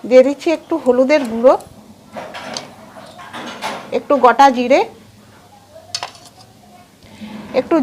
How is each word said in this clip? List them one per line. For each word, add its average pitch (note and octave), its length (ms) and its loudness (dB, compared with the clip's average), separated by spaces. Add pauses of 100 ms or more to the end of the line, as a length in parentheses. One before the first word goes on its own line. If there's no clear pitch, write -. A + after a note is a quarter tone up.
দিয়ে B3+ 220 6
দিচ্ছি C#4+ 240 -4
একটু D#4 240 -4 (100)
হলুদের C4 460 2
গুঁড়ো, A#3 240 2 (2500)
একটু C4 220 -2 (100)
গোটা A#3+ 260 6
জিরে, B3 300 2 (2750)
একটু C4 280 -2